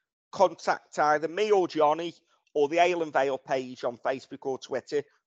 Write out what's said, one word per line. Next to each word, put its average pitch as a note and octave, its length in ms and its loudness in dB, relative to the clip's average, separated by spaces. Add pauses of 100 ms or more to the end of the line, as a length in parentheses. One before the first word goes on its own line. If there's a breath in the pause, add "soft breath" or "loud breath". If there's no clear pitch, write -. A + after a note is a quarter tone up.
(320)
contact F3+ 680 0
either D3+ 300 2
me G3+ 220 -2
or F#3+ 180 4
Johnny D#3 460 0 (400)
or D3 140 2
the E3 100 0
Ale F3 240 4
and D3+ 100 -6
Vale C3+ 260 2
page C3 460 -6
on A#2+ 140 -6
Facebook C3+ 440 -6
or C3 160 -4
Twitter, C3+ 440 -4 (240)